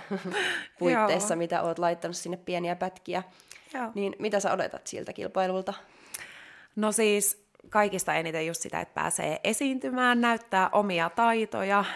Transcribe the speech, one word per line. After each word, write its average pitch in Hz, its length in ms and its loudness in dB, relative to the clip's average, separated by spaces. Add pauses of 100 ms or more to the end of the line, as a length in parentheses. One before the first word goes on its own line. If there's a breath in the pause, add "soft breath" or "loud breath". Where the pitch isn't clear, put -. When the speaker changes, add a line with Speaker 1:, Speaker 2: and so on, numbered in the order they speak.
(340)
Speaker 1:
<laughs> - 440 -4
Speaker 2:
puitteissa, 190 560 2
Speaker 1:
Joo. 165 40 -2
Speaker 2:
mitä 170 240 0
oot 165 160 -2
laittanut 175 380 -2
sinne 180 200 -6
pieniä 175 400 -4
pätkiä. 180 460 -6 (520 loud breath)
Speaker 1:
Joo. 240 200 -6
Speaker 2:
Niin 196 240 -2
mitä 208 220 0
sä 185 120 0
odotat - 340 -4
siltä - 260 -10
kilpailulta? 190 600 -2 (1000 loud breath)
Speaker 1:
No 214 160 0
siis 208 520 2 (260)
kaikista 196 440 2
eniten 160 320 -2
just 165 160 -4
sitä, - 180 -4
että - 140 -8
pääsee 156 500 -2
esiintymään, 254 760 2
näyttää 220 520 2
omia 180 380 2
taitoja 214 760 2 (120)